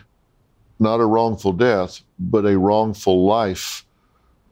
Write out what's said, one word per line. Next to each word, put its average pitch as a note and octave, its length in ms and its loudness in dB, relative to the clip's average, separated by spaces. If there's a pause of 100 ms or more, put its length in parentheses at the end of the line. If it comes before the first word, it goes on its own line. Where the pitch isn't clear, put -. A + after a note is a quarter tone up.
(800)
not A2 200 2
a A#2 60 2
wrongful A2 480 0
death, F#2+ 480 0 (180)
but G2 260 -4
a G2+ 120 2
wrongful G2+ 680 0
life G2+ 580 -2 (680)